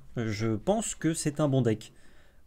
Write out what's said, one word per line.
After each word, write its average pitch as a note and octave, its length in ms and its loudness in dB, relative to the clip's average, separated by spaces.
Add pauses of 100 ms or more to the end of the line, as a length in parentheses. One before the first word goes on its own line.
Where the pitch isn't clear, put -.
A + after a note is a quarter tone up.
(160)
je A2 400 0
pense G3 400 0
que D#3+ 180 0
c'est D3+ 260 -4
un D#3 80 4
bon C3 140 4
deck A2 320 0 (540)